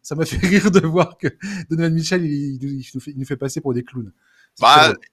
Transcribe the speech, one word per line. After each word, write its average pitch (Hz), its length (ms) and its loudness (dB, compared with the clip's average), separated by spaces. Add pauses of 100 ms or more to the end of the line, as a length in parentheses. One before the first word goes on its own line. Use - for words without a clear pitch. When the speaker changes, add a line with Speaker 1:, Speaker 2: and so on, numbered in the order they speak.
Speaker 1:
Ça - 120 -10
m'a 156 120 -2
fait - 100 -6
<laughs> 185 100 0
rire 196 240 4
de 185 100 4
voir 165 360 0
que 151 120 -4 (420)
Donovan 165 220 0
Mitchell, 165 300 -2
il, 143 400 -4
il, 139 180 -8
il 123 140 -16
nous 127 60 -8
fait, 147 120 -16
il 135 60 -12
nous 135 80 -8
fait 139 100 -6
passer 139 260 -6
pour 135 100 -2
des 123 100 -2
clowns. 120 300 -12 (420)
C'est - 80 -10
Speaker 2:
Bah, 131 120 8
Speaker 1:
très 151 140 8
drôle. - 100 -2 (140)